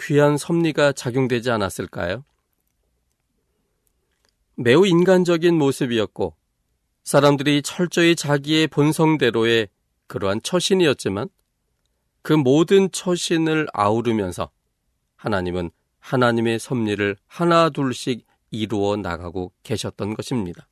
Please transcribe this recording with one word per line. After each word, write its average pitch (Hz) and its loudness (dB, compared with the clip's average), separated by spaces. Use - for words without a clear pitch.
귀한 147 2
섭리가 156 0
작용되지 127 -2
않았을까요? 98 -4
매우 139 4
인간적인 175 4
모습이었고, 117 -2
사람들이 143 2
철저히 170 0
자기의 147 0
본성대로의 131 0
그러한 101 -4
처신이었지만, 160 0
그 - -2
모든 160 4
처신을 160 -2
아우르면서 104 0
하나님은 90 -4
하나님의 117 0
섭리를 104 -2
하나둘씩 147 -2
이루어 104 -2
나가고 90 -8
계셨던 107 -8
것입니다. 110 -8